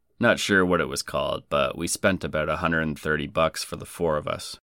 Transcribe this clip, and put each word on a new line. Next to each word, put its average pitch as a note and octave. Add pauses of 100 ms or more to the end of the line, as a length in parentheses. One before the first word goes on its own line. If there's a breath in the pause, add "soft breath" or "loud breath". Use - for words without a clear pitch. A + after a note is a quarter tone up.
(200)
Not G#2+
sure F#2+
what F2
it C#2
was C#2
called, C#2+
but C#2
we E2+
spent F#2+
about D2+
a D#2
hundred E2
and D#2
thirty D2+
bucks -
for -
the -
four E2
of D2+
us. - (140)